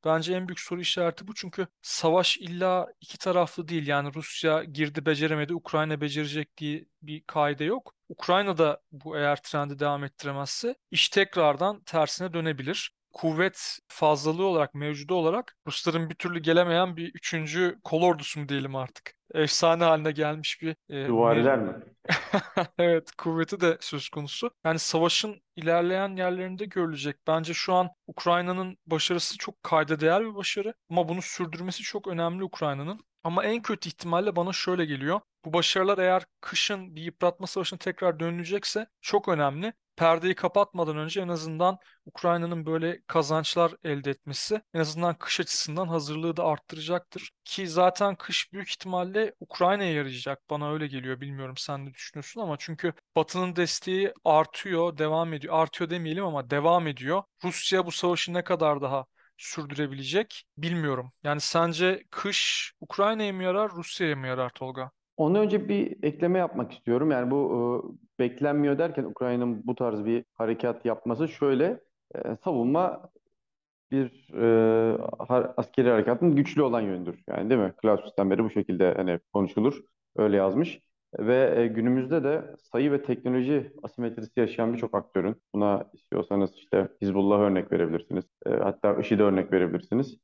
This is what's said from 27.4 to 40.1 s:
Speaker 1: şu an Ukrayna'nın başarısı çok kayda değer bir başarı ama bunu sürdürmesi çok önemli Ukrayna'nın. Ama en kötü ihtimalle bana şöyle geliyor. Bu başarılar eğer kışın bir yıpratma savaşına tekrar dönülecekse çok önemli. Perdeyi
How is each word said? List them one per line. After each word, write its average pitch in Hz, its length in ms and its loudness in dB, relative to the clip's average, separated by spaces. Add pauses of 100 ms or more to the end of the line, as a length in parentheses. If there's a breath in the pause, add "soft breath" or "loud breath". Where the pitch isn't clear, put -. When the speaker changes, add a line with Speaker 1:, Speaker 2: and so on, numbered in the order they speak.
Speaker 1:
şu 185 200 -2
an 180 160 2 (160)
Ukrayna'nın 180 800 0
başarısı 165 520 -2
çok - 240 -12
kayda 156 380 2
değer 170 240 4
bir 220 100 -8
başarı 202 400 -4 (160)
ama 170 180 0
bunu 180 140 -4
sürdürmesi 175 600 -8
çok 202 240 -8
önemli 175 380 -4
Ukrayna'nın. 151 560 -6 (240)
Ama 175 200 -2
en 240 180 -2
kötü 202 260 -6
ihtimalle 175 480 -2
bana 175 160 0
şöyle 180 320 -2
geliyor. 151 360 -2 (240)
Bu 160 80 -10
başarılar 190 460 2
eğer 185 260 4 (160)
kışın 185 560 -6
bir 156 60 -14
yıpratma 175 440 -2
savaşına 180 320 -4
tekrar 180 420 -2
dönülecekse 175 640 -4 (140)
çok - 280 0
önemli. 156 440 0 (240)
Perdeyi 165 380 4